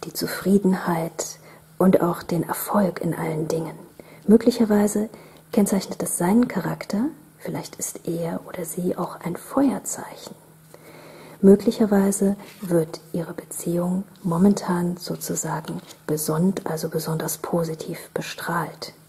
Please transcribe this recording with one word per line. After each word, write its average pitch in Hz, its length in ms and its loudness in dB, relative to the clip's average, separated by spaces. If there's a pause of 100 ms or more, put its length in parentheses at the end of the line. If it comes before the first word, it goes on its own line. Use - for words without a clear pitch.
die 165 100 -14
Zufriedenheit 185 1300 0 (400)
und 185 220 6
auch - 240 -2
den 165 180 0
Erfolg - 580 0
in 160 140 0
allen 160 320 -4
Dingen. 160 320 -4 (480)
Möglicherweise 208 840 4 (440)
kennzeichnet 202 500 0
es - 160 -4
seinen 220 300 4
Charakter, 160 560 -4 (340)
vielleicht - 380 -10
ist - 320 -10
er 170 400 -4
oder 180 160 -10
sie 180 320 -4
auch - 240 -6
ein 180 160 -6
Feuerzeichen. - 1000 -4 (1080)
Möglicherweise 202 920 6 (260)
wird 170 400 0 (120)
ihre 170 220 -6
Beziehung 180 680 -4 (220)
momentan 180 720 2
sozusagen 160 840 -6 (280)
besond-, 160 580 0
also 160 220 -4
besonders 160 500 -4
positiv 160 760 -6
bestrahlt. - 800 -6 (140)